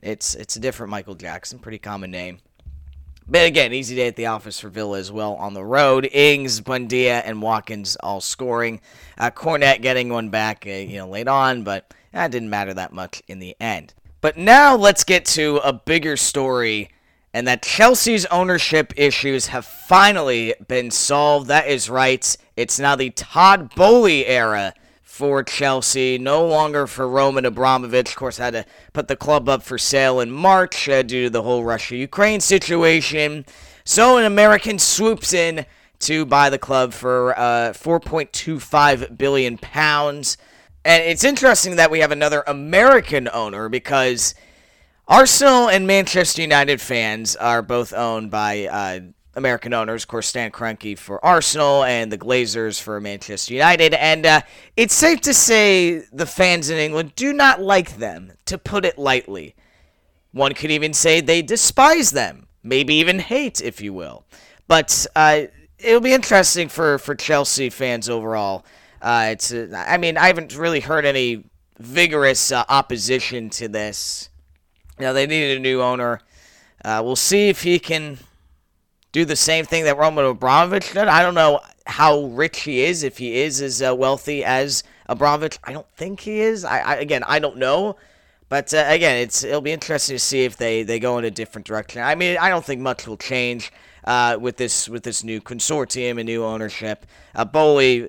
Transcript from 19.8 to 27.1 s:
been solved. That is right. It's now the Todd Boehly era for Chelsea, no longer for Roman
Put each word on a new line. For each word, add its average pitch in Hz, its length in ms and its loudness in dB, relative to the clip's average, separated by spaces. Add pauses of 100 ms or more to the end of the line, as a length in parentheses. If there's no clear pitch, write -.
been 123 220 -4
solved. 143 580 2
That 143 200 2
is 127 220 -2
right. 131 440 0 (220)
It's 120 220 -4
now 139 180 2
the 131 140 -4
Todd 180 640 2
Boehly 190 500 6
era 107 480 0 (300)
for 139 400 -2
Chelsea, 131 760 -2
no 143 300 0
longer 151 400 0
for 131 200 -6
Roman 135 380 2